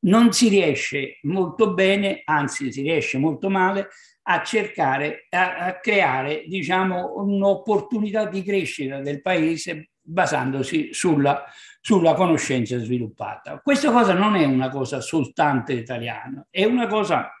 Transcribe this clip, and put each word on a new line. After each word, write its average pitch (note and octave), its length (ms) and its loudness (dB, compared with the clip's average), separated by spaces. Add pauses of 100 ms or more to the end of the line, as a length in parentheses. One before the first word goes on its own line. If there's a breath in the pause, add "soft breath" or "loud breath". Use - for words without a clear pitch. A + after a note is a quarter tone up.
Non A3 340 6
si A3+ 160 4
riesce D3+ 720 0
molto F#3 500 0
bene, G3 540 0
anzi C#3+ 440 -2
si C3 120 -8
riesce D3 340 -2
molto D3 320 -2
male, G3 400 0 (360 loud breath)
a F3 180 0
cercare, D3 880 -2
a, F3+ 260 0
a F3+ 240 -6
creare, D3+ 680 0
diciamo, F3+ 760 -2
un'opportunità G3+ 1040 0
di F#3+ 160 -6
crescita D3+ 580 -4
del C#3 220 -6
paese E3 760 -2
basandosi C#3+ 960 -2
sulla, C#3+ 500 2 (380 loud breath)
sulla E3+ 320 4
conoscenza C#3+ 640 0
sviluppata. A2 880 -8
Questa C#4+ 260 2
cosa A3+ 220 4
non G3+ 240 2
è E3 80 4
una C3 240 2
cosa C3 320 -4
soltanto C#3+ 720 0
italiana, A#2+ 760 -8
è F#3+ 140 0
una A#3 220 2
cosa F#3+ 540 0